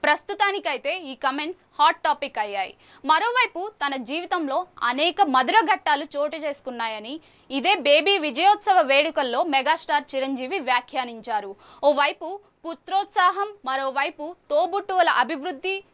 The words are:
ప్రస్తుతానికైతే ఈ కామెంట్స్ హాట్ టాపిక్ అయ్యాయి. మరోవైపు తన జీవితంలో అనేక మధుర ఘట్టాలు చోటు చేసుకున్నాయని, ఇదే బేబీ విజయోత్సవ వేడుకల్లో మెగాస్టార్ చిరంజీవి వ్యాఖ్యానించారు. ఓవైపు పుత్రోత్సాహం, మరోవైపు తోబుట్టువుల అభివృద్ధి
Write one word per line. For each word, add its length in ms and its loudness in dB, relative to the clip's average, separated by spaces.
ప్రస్తుతానికైతే 880 0
ఈ 20 -10
కామెంట్స్ 380 -4
హాట్ 300 4
టాపిక్ 360 -2
అయ్యాయి. 300 -4
మరోవైపు 500 2
తన 120 -2
జీవితంలో 500 -4
అనేక 320 0
మధుర 240 4
ఘట్టాలు 320 0
చోటు 280 -2
చేసుకున్నాయని, 720 -8
ఇదే 140 2
బేబీ 280 6
విజయోత్సవ 560 4
వేడుకల్లో 500 2
మెగాస్టార్ 580 0
చిరంజీవి 460 -4
వ్యాఖ్యానించారు. 840 -4
ఓవైపు 380 0
పుత్రోత్సాహం, 840 0
మరోవైపు 580 -4
తోబుట్టువుల 600 2
అభివృద్ధి 540 -4